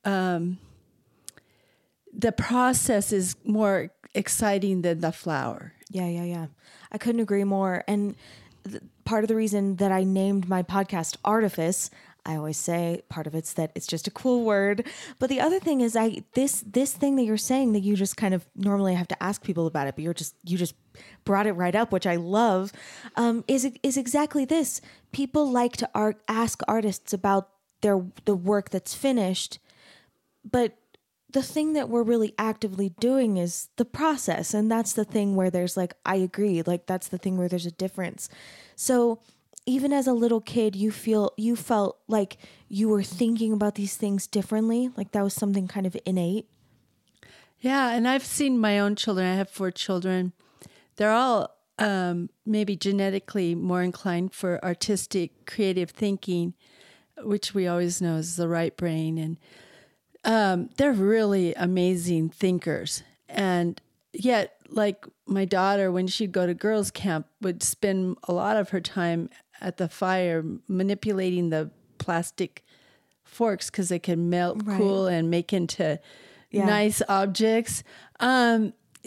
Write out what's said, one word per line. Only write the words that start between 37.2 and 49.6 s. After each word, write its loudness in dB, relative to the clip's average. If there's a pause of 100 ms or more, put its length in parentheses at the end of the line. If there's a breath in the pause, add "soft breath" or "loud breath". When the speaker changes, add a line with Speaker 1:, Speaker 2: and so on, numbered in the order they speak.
Speaker 2:
where 0
there's -2
a -6
difference. -6 (480 loud breath)
So 2 (460 soft breath)
even 2
as 2
a 4
little 4
kid, 0
you 0
feel, 2
you 0
felt 0
like 0 (320 loud breath)
you 0
were 4
thinking 0
about 0
these -4
things -2
differently, 0
like -6
that 0
was 0
something 0
kind -4
of -4
innate. -2 (1120 loud breath)
Speaker 1:
Yeah. 2
And 2
I've 2
seen 0
my 4
own 2
children. 0
I 2
have 0
four -2